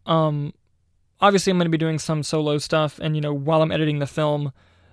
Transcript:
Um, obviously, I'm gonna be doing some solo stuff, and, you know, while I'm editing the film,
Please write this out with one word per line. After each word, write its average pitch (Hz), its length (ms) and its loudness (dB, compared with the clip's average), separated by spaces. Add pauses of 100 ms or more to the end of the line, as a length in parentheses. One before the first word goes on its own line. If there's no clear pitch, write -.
Um, 156 480 0 (680)
obviously, 196 300 4
I'm 180 80 2
gonna 170 120 2
be 160 80 0
doing 160 200 -2
some 156 240 -2
solo 151 360 -2
stuff, 151 400 -2
and, 156 180 -2
you 151 60 -2
know, 147 100 -4
while 147 300 2
I'm 160 100 0
editing 156 280 0
the 139 60 -4
film, 147 460 -2 (400)